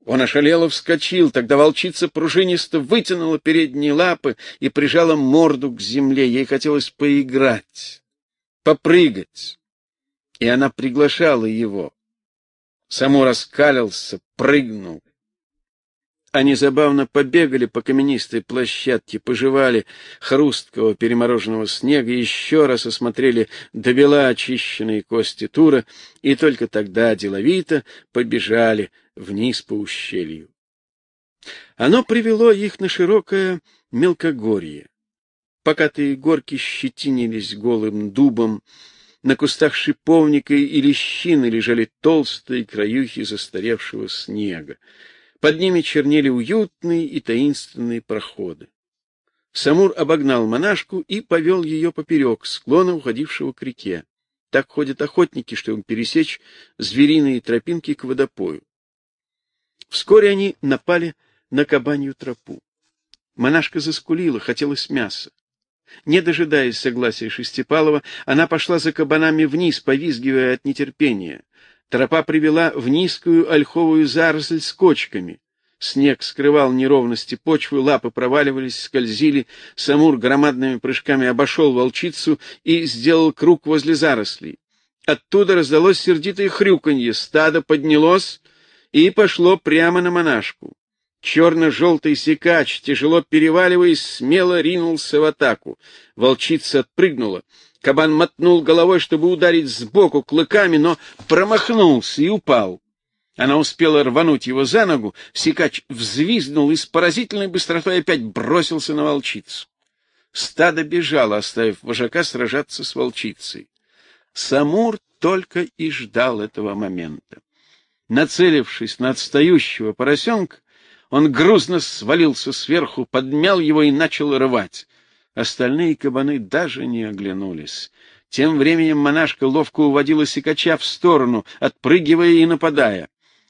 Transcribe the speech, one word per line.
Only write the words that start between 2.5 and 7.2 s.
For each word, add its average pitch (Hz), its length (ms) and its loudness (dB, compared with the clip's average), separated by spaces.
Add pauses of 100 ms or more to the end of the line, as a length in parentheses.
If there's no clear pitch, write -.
вытянула 160 580 -2
передние 147 540 0
лапы 160 440 0 (220)
и - 100 -4
прижала 160 460 2
морду 143 560 2
к 113 100 -14
земле. 135 480 0
Ей 123 180 -2
хотелось 143 440 -2
поиграть, 135 1120 -2 (600)